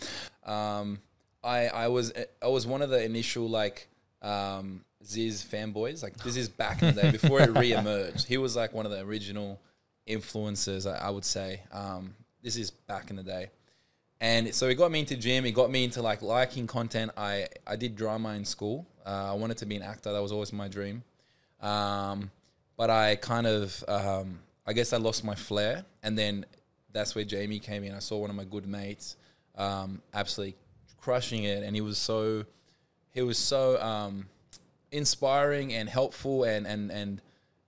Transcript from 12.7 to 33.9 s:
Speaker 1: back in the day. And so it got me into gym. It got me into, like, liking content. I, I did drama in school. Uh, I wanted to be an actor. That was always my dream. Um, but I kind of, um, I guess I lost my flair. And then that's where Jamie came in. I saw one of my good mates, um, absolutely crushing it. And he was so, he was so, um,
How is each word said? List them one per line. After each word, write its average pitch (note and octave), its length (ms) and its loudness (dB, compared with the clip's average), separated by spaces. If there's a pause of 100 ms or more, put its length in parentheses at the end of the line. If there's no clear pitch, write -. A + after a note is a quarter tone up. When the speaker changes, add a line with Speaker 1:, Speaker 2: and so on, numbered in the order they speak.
Speaker 1:
back - 380 -10
in G2+ 80 -8
the F#2 60 -10
day. F#2 260 -6 (720)
And A2+ 340 4
so B2+ 140 4
it B2+ 60 6
got E3+ 160 6
me D#3 100 2
into C#3 160 -2
gym. B2+ 280 2
It A#2 60 0
got A#2+ 180 6
me C3 140 2
into, B2 180 -2
like, A2 200 0
liking A#2+ 460 2
content. A2+ 500 -2
I, G2+ 320 -2 (180)
I G#2+ 80 -4
did A2+ 220 -4
drama A2 380 -2
in G#2 100 -6
school. B2 400 -4 (200)
Uh, G2 260 -4
I - 20 -2
wanted A2+ 240 -2
to A2+ 80 -8
be G#2 100 -4
an G2 60 -6
actor. G#2 320 -6
That G#2 80 0
was G2+ 100 -2
always G#2 220 -2
my G2+ 160 -6
dream. G2+ 340 -6 (580)
Um, G2+ 720 0 (460)
but A2+ 120 4
I G#2+ 280 6
kind A#2 280 0
of, G#2 440 0
um, F#2+ 500 0 (260)
I A2 60 -4
guess A#2 220 2
I A#2+ 40 4
lost A2+ 280 0
my G#2 100 -2
flair. G#2+ 480 0 (180)
And G#2+ 160 -2
then G#2 280 0 (480)
that's G#2+ 200 -2
where G#2+ 120 -2
Jamie G#2 340 -4
came G2+ 240 -6
in. G2 100 -8
I G2 60 -8
saw G#2+ 200 -4
one G#2 100 -2
of G2+ 80 -6
my G2 80 -8
good G2 200 -8
mates, G2+ 520 -8 (400)
um, G2 440 -4 (120)
absolutely G2 420 -4 (460)
crushing B2 420 0
it. G2+ 200 0
And G2+ 120 -2
he G#2+ 60 0
was G#2 160 -2
so, A2 480 0 (640)
he B2+ 100 -2
was A#2+ 160 2
so, C3 440 4
um, G2+ 460 -2 (640)